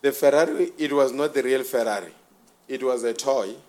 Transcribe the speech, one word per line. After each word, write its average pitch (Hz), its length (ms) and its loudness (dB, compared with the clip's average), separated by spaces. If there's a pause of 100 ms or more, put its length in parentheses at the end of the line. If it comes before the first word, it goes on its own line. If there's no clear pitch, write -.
the 139 100 0
Ferrari, 156 640 2
it 147 160 -2
was 135 180 4
not 147 220 -2
the 139 80 0
real 131 220 0
Ferrari. 107 500 -2 (540)
It 131 160 -8
was 123 200 -2
a 117 100 0
toy 117 420 -2 (140)